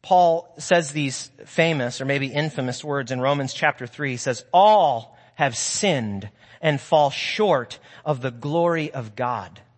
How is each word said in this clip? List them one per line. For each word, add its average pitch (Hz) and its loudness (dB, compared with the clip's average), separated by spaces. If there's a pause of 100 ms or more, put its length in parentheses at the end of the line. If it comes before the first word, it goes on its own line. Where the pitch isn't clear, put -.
Paul 175 2
says 160 2
these 143 -6 (120)
famous 151 0
or 135 -6
maybe 139 -2
infamous 135 -4
words 139 -4
in 127 -4
Romans 139 0
chapter 143 -2
three. 139 -6
He 123 -6
says, 120 -4
"All 180 4 (160)
have 139 0
sinned 107 -2 (320)
and 147 2
fall 147 4
short 156 -2 (260)
of 139 -4
the 131 -4
glory 156 -2
of 110 -12
God." 107 -6 (180)